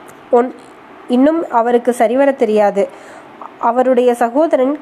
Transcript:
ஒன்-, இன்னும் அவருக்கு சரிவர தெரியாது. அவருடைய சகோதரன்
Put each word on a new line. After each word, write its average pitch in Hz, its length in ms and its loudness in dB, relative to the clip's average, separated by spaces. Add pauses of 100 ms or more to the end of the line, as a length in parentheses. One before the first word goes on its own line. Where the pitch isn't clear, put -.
(320)
ஒன்-, 254 220 0 (540)
இன்னும் 285 420 2
அவருக்கு 240 440 0
சரிவர 254 380 0
தெரியாது. 208 520 0 (760)
அவருடைய 247 540 0
சகோதரன் 262 680 0